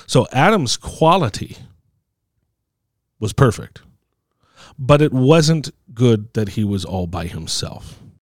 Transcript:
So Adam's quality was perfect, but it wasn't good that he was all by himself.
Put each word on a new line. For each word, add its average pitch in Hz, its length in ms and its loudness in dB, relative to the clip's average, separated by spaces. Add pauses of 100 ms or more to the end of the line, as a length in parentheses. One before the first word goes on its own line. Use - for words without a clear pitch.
So 127 260 2
Adam's 160 440 2
quality 160 800 -2 (1600)
was 104 140 -6
perfect, - 500 0 (960)
but 143 240 4
it 151 100 2
wasn't 147 580 2 (240)
good 113 400 2
that 107 160 -4
he 113 120 -4
was 98 220 -2
all 92 220 -6
by 85 200 -8
himself. - 720 -10 (300)